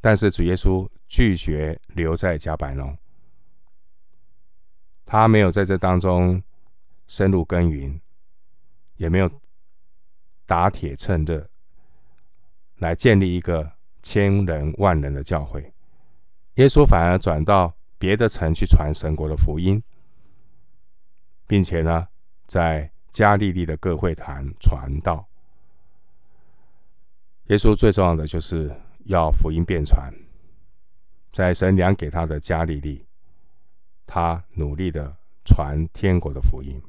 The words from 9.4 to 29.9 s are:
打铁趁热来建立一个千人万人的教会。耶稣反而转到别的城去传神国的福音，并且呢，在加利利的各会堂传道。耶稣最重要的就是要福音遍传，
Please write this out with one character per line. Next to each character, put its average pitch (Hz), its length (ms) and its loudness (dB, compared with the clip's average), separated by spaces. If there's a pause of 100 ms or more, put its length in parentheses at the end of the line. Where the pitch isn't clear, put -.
打 90 240 2
铁 71 240 -6
趁 78 300 0
热 78 260 -4 (1300)
来 85 180 -2
建 110 240 6
立 92 180 2
一 87 40 -2
个 80 320 -2 (300)
千 101 440 2
人 76 320 -2
万 92 220 4
人 71 120 -2
的 69 80 -4
教 73 240 -2
会。 71 300 -10 (800)
耶 131 140 8
稣 147 180 8
反 87 240 8
而 90 80 4
转 80 260 0
到 92 300 4 (240)
别 95 180 2
的 113 120 4
城 80 260 0
去 87 100 2
传 76 300 6
神 78 220 -2
国 76 120 -4
的 78 80 -2
福 76 220 2
音， 95 240 2 (1700)
并 101 120 6
且 85 220 0
呢， 82 240 0 (400)
在 80 420 0 (220)
加 104 260 6
利 101 140 2
利 87 160 -2
的 80 120 -4
各 87 180 0
会 80 180 0
堂 69 340 -8 (120)
传 65 280 2 (120)
道。 82 280 -2 (2250)
耶 104 100 4
稣 107 180 8
最 107 160 6
重 95 160 4
要 85 80 4
的 78 100 -2
就 78 140 -4
是 80 340 -4 (340)
要 82 260 4
福 - 180 4
音 82 140 2
遍 82 200 0
传， 67 300 0 (1160)